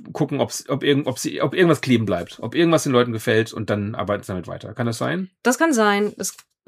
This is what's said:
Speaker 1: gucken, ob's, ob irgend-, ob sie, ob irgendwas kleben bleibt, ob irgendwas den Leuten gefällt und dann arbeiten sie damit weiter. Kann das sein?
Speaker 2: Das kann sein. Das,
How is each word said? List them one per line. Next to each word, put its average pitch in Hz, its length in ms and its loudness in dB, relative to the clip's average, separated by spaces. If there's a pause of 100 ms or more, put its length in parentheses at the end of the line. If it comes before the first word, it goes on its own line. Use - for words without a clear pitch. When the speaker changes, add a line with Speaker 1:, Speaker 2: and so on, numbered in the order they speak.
(140)
Speaker 1:
gucken, 143 260 -2
ob's, - 300 -4
ob 139 160 -2
irgend-, 139 220 4
ob 123 120 -4
sie, - 220 -4
ob 127 140 0
irgendwas 170 260 4
kleben 117 240 2
bleibt, 87 340 -4
ob 113 160 -8
irgendwas 165 280 4
den 143 100 0
Leuten 120 180 4
gefällt 110 400 0
und 107 180 -8
dann 104 260 -2
arbeiten 95 280 -2
sie - 80 -18
damit 90 160 -6
weiter. - 260 -12
Kann 123 120 -4
das 113 140 -4
sein? 165 300 -4 (140)
Speaker 2:
Das 254 140 2
kann 330 160 2
sein. 208 420 2
Das, - 220 -8 (300)